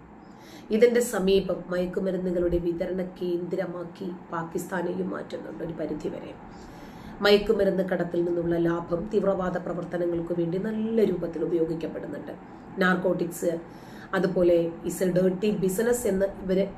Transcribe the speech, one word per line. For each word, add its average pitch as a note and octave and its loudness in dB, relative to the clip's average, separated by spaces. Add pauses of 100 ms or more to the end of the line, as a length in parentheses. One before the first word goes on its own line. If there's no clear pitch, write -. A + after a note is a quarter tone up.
(720)
ഇതിന്റെ A#3 8
സമീപം F#3+ 4 (100)
മയക്കുമരുന്നുകളുടെ F3+ 0
വിതരണ F3 -2
കേന്ദ്രമാക്കി F3 -4 (200)
പാകിസ്ഥാനെയും F3 -4
മാറ്റുന്നുണ്ട് - -8
ഒരു E3 -6
പരിധിവരെ. - -6 (840)
മയക്കുമരുന്ന് G3+ 6
കടത്തിൽ F3 0
നിന്നുള്ള E3+ 0
ലാഭം E3+ 0
തീവ്രവാദ F#3 2
പ്രവർത്തനങ്ങൾക്ക് F3 -2
വേണ്ടി E3+ 0
നല്ല A3 2
രൂപത്തിൽ E3+ -2
ഉപയോഗിക്കപ്പെടുന്നുണ്ട്. D#3+ -2 (460)
നാർക്കോട്ടിക്സ്, F3+ 2 (540)
അതുപോലെ F3 4 (140)
is F3+ 0
a E3+ 0
dirty F#3 4
business F#3+ 2 (100)
എന്ന് F#3+ 2
ഇവരെ, F#3+ 0